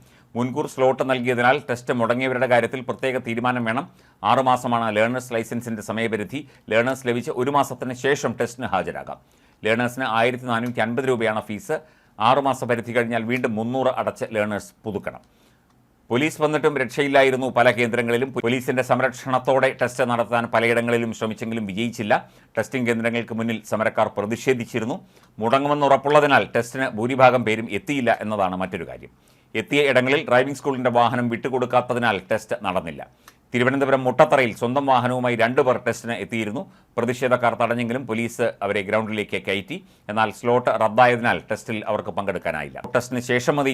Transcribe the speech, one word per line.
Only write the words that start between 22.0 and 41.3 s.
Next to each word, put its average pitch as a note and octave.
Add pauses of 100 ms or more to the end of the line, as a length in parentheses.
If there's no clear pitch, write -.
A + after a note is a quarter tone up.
ടെസ്റ്റിംഗ് A#2
കേന്ദ്രങ്ങൾക്ക് A2+
മുന്നിൽ A2+ (120)
സമരക്കാർ A2
പ്രതിഷേധിച്ചിരുന്നു. A#2 (400)
മുടങ്ങുമെന്നുറപ്പുള്ളതിനാൽ C#3 (120)
ടെസ്റ്റിന് B2+ (100)
ഭൂരിഭാഗം B2
പേരും A2 (100)
എത്തിയില്ല C3 (140)
എന്നതാണ് F#2+
മറ്റൊരു F2+
കാര്യം. B1+ (420)
എത്തിയ C#3
ഇടങ്ങളിൽ C3
ഡ്രൈവിംഗ് C3
സ്കൂളിൻ്റെ B2+
വാഹനം A#2+
വിട്ടുകൊടുക്കാത്തതിനാൽ A#2+ (140)
ടെസ്റ്റ് A2 (100)
നടന്നില്ല. E2 (500)
തിരുവനന്തപുരം C3
മുട്ടത്തറയിൽ B2+
സ്വന്തം B2+
വാഹനവുമായി B2
രണ്ടു B2+
പേർ A#2+
ടെസ്റ്റിന് A#2
എത്തിയിരുന്നു. G#2+ (360)
പ്രതിഷേധക്കാർ A#2+
തടഞ്ഞെങ്കിലും A#2+
പോലീസ് A2+ (180)
അവരെ G2+
ഗ്രൗണ്ടിലേക്ക് G#2
കയറ്റി. G2 (340)
എന്നാൽ A2 (100)
സ്ലോട്ട് B2 (100)
റദ്ദായതിനാൽ A2+ (120)